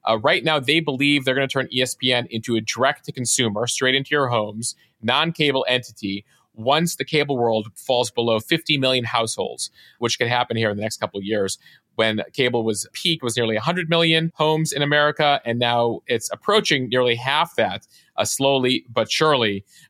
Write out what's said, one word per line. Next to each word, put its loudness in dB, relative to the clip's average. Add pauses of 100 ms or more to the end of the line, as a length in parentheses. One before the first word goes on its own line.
Uh, 2
right 2
now, 2
they 2
believe 0
they're 2
gonna 2
turn -4
E 0
S -2
P 0
N 2
into -4
a 0
direct-to-consumer, -2
straight 0
into -2
your 2
homes, -2 (260)
non-cable 0
entity -4 (280)
once 0
the -8
cable -2
world 0
falls 0
below 0
fifty -2
million 0
households, -4 (300)
which -2
could 0
happen 0
here 2
in -2
the -4
next -6
couple -6
of -6
years. -2 (380)
When 0 (100)
cable 0
was -4
peak -2
was -4
nearly 0
a -2
hundred -2
million 2
homes 0
in -4
America, 2
and -2
now 2
it's -2
approaching 0
nearly 2
half -2
that, -2 (280)
uh, 0
slowly 0
but -2
surely. 2 (240)